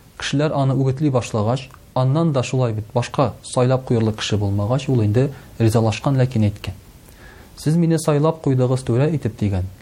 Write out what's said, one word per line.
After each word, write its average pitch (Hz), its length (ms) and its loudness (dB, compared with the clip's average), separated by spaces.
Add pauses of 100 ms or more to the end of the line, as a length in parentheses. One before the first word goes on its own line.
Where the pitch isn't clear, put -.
(180)
кешеләр 147 380 -2
аны 135 180 2
үгетли 135 360 0
башлагач, 117 580 -2 (260)
аннан 143 380 2
да 135 100 0
шулай 127 300 -2
бит, 107 220 -6
башка 123 480 -2
сайлап 131 420 0
куерлык 110 320 0
кеше - 220 -2
булмагач, 104 500 -2
ул 120 160 2
инде 123 260 2 (280)
ризалашкан, 113 580 2
ләкин 123 320 2
әйткән: 98 240 -6 (880)
"Сез 156 180 0
мине 165 220 2
сайлап 156 440 0
куйдыгыз 127 420 0
түрә 139 300 0
итеп", 123 240 -4
дигән. 98 260 0 (160)